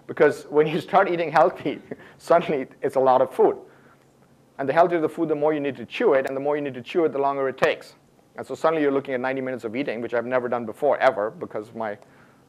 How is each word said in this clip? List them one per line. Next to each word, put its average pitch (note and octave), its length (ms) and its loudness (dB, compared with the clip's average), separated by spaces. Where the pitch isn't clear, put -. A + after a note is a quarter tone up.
Because D3 420 2
when D3+ 160 4
you D#3 160 -4
start G3 280 2
eating E3+ 220 -2
healthy, D#3+ 500 2
<laughs> - 180 -20
suddenly E3 500 2
it's C#3+ 140 -2
a C3+ 40 0
lot C3 220 4
of C3 120 -2
food. - 240 2
And C#3 100 -6
the C3+ 60 -2
healthier E3+ 260 4
the D#3 100 0
food, E3 200 -4
the D#3 60 0
more D3+ 180 0
you D3+ 60 -2
need C#3 180 -4
to A#2+ 80 -12
chew G#3 280 2
it, C3+ 140 2
and C3+ 80 -6
the C3+ 60 -6
more D3 140 -2
you D3+ 60 -4
need C#3 120 -6
to B2 80 -12
chew E3 240 -2
it, C#3 80 0
the C3+ 60 -4
longer C#3 280 0
it B2+ 100 -6
takes. - 380 -2
And A#2+ 80 -10
so C3+ 100 -10
suddenly D#3+ 260 0
you're C#3+ 100 2
looking C3+ 220 -2
at B2+ 60 -2
ninety C3 220 -4
minutes B2+ 220 -6
of A2 120 -6
eating, B2+ 260 -6
which A#2 120 -8
I've A#2 120 -2
never B2 240 -2
done A#2+ 160 -4
before, A2+ 340 -2
ever, A2 320 2
because A2+ 420 -12
my, A2 240 -8